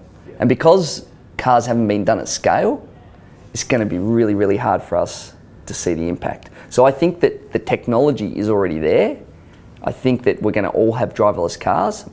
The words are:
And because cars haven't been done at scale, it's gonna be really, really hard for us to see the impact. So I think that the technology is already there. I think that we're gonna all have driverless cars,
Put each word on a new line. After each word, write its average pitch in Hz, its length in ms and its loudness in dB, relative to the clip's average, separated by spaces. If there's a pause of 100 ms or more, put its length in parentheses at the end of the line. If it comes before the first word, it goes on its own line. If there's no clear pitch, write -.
(400)
And 120 100 2
because 165 560 2 (320)
cars 123 280 2
haven't 117 220 0
been 104 160 0
done 104 160 2
at - 80 -8
scale, 175 580 -2 (680)
it's - 100 -8
gonna 120 220 0
be 90 140 -4
really, 110 340 2
really 101 240 2
hard 107 240 0
for - 160 -4
us - 360 -6 (340)
to - 60 -10
see - 200 -2
the 82 160 -4
impact. - 400 -8 (200)
So 123 140 4
I 135 80 6
think 170 280 0
that - 340 -2
the 113 60 0
technology 120 800 0
is 104 120 -2
already 95 300 0
there. 131 380 2 (680)
I - 60 -4
think 127 320 -2
that - 180 0
we're 104 100 0
gonna 101 180 0
all 113 240 2
have 117 200 -2
driverless 98 460 0
cars, 202 540 -2